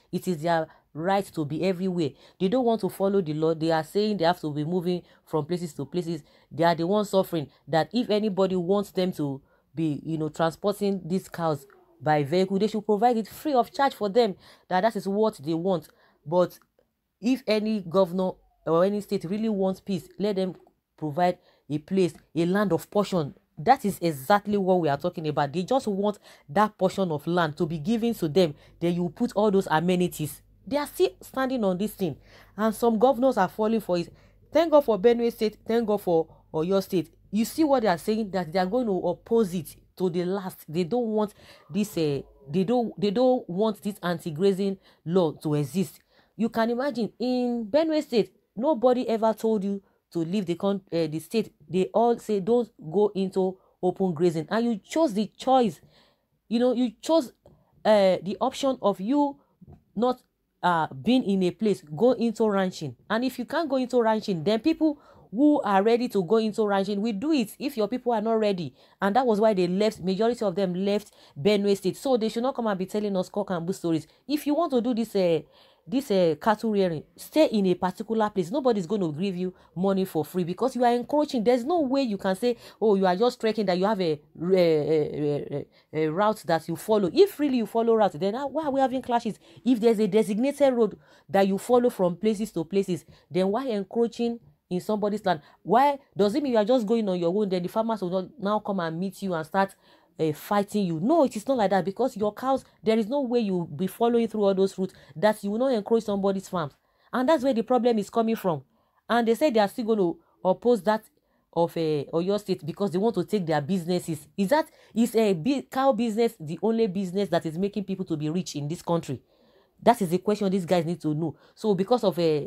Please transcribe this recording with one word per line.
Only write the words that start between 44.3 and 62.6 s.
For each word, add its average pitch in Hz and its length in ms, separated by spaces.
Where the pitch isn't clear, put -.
law 165 260
to 147 240
exist. 147 440
You 226 140
can 226 200
imagine, 240 480
in 240 520
Benue 311 340
State, 233 280
nobody 247 540
ever 220 240
told 214 300
you 202 180
to 170 80
leave 175 260
the 170 100
con-, 196 260
eh, 165 160
the 156 120
state. - 340
They 185 240
all 233 260
say, 208 200
"Don't 233 300
go 202 220
into 185 440
open 180 320
grazing." 160 360
And 226 160
you 233 120
chose 311 360
the 208 220
choice. 254 460
You 226 120
know, 247 140
you 240 180
chose, 320 320
eh, 196 400
the 190 160
option 262 420
of 196 200
you 277 360
not, 247 260
uh, 170 300
being 202 300
in 190 200
a 175 80
place, 196 300
go 226 180
into 226 360
ranching. 185 460